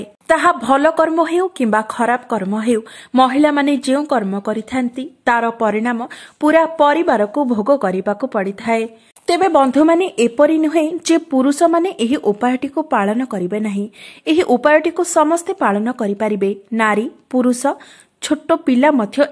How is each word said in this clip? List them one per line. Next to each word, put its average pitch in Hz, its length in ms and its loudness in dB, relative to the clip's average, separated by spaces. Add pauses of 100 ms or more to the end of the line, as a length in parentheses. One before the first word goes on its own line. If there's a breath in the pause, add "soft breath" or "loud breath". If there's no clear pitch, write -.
(280)
ତାହା 320 220 2 (120)
ଭଲ 269 280 0
କର୍ମ 320 280 0 (100)
ହେଉ 349 180 0 (100)
କିମ୍ବା 214 240 0 (100)
ଖରାପ 240 400 -2
କର୍ମ 196 300 -4
ହେଉ, 220 200 0 (340 loud breath)
ମହିଳାମାନେ 285 640 2
ଯେଉଁ 262 300 0
କର୍ମ 208 340 -2
କରିଥାନ୍ତି, 240 640 -6 (220)
ତାର 233 200 2 (160)
ପରିଣାମ 226 380 -2 (400 loud breath)
ପୁରା 311 240 4 (160)
ପରିବାରକୁ 285 680 2
ଭୋଗ 220 320 -2
କରିବାକୁ 196 500 -4
ପଡ଼ିଥାଏ। 226 580 -4 (440 soft breath)
ତେବେ 349 200 2
ବନ୍ଧୁମାନେ, 311 580 4 (120)
ଏପରି 285 400 2
ନୁହେଁ 311 280 0 (180)
ଯେ 330 120 2 (140)
ପୁରୁଷମାନେ 330 600 2 (100)
ଏହି 233 240 0
ଉପାୟଟିକୁ 254 640 -2
ପାଳନ 214 360 0
କରିବେ 202 360 -6
ନାହିଁ। 202 260 -4 (400 loud breath)
ଏହି 320 220 2
ଉପାୟଟିକୁ 311 540 2 (140)
ସମସ୍ତେ 330 380 0
ପାଳନ 214 380 -2
କରିପାରିବେ। 202 580 -2 (220)
ନାରୀ, 220 340 0 (220)
ପୁରୁଷ, 247 340 0 (600 loud breath)
ଛୋଟ 302 260 -4 (160)
ପିଲା 254 280 2
ମଧ୍ୟ 226 260 -2 (140)